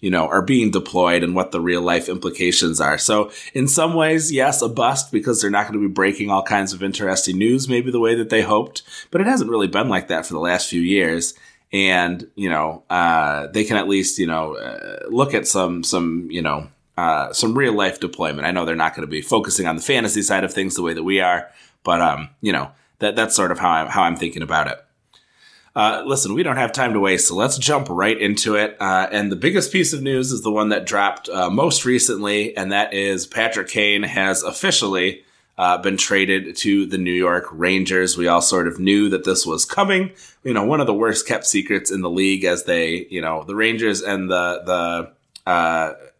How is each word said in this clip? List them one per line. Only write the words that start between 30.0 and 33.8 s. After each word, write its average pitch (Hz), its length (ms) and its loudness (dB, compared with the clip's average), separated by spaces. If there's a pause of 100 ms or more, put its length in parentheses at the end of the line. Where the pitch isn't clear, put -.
news 131 300 -2
is 110 120 -4
the 107 100 -2
one 107 160 0
that 104 180 -2
dropped, 101 420 -2
uh, 92 220 -2
most 139 340 2
recently, 107 720 0
and 95 140 -4
that 101 240 0
is 98 320 -2
Patrick 113 400 -2
Kane 104 380 0